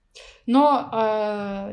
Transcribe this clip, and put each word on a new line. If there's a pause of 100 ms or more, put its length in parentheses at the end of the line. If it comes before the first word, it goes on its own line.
(480)
Но,
е,